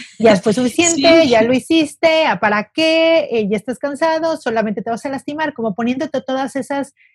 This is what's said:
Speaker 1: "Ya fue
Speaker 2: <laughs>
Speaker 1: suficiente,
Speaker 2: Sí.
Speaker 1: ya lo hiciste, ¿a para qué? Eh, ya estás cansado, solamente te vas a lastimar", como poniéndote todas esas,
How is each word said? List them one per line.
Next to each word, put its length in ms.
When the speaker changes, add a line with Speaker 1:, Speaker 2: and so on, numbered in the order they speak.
Speaker 1:
"Ya 200
fue 160
Speaker 2:
<laughs> 0
Speaker 1:
suficiente, 720
Speaker 2:
Sí. 60
Speaker 1:
ya 140
lo 100
hiciste, 720
¿a 140
para 340
qué? 580
Eh, 160
ya 100
estás 200
cansado, 600
solamente 440
te 80
vas 160
a 40
lastimar", 440
como 220
poniéndote 460
todas 340
esas, 400